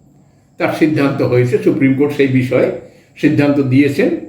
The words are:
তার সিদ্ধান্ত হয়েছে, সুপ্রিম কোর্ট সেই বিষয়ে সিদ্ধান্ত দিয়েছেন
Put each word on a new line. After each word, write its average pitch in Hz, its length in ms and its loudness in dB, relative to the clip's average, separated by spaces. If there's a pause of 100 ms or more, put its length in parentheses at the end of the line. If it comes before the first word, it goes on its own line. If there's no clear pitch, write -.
(580)
তার 165 220 -2
সিদ্ধান্ত 139 420 0
হয়েছে, 123 360 0
সুপ্রিম 135 360 0
কোর্ট 143 200 0
সেই 139 140 0
বিষয়ে 127 440 0 (500)
সিদ্ধান্ত 147 380 2
দিয়েছেন 139 500 2 (200)